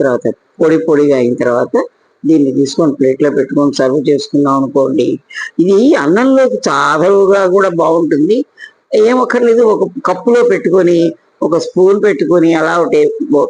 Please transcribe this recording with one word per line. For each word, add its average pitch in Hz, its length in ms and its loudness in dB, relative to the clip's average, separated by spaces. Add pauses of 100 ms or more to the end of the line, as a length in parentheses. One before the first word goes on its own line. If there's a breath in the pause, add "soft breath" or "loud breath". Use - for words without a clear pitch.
తర్వాత 123 240 -2 (340)
పొడి 160 260 2
పొడిగా 147 300 2
అయిన 123 260 0
తర్వాత 123 320 -2 (500)
దీన్ని 147 340 2
తీసుకొని 139 400 0
ప్లేట్లో 135 320 0
పెట్టుకొని 143 500 -2
సర్వ్ 135 280 0
చేసుకున్నాం 143 540 0
అనుకోండి. 131 460 -2 (520 loud breath)
ఇది 196 340 2
అన్నంలోకి 226 640 2 (100)
చాదవుగా 180 760 2
కూడా 190 240 0 (120)
బాగుంటుంది, 165 560 0 (560 loud breath)
ఏమక్కర్లేదు. 240 680 2
ఒక 214 280 0 (160)
కప్పులో 208 360 0 (100)
పెట్టుకొని 175 460 0 (440)
ఒక 165 160 -2
స్పూన్ 185 440 0
పెట్టుకొని 175 520 0
అలా 160 280 -2
ఒకటి 151 180 0 (500)